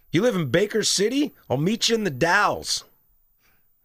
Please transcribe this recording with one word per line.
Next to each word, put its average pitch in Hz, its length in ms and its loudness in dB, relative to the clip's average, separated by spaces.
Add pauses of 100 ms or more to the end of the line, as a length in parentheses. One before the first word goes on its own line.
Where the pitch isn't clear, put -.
(120)
You 170 100 2
live 240 140 2
in 165 140 -2
Baker 208 320 0
City? 254 500 0 (180)
I'll 123 80 0
meet 190 300 0
you 233 60 0
in 220 100 0
the 180 60 0
Dalles. 165 760 0 (1000)